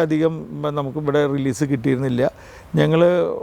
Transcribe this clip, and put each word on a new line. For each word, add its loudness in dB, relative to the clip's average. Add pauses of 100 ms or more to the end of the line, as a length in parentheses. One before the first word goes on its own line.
അധികം 0 (440)
നമുക്ക് -4
ഇവിടെ 2 (140)
റിലീസ് -2
കിട്ടിയിരുന്നില്ല. 0 (560)
ഞങ്ങൾ 4 (420)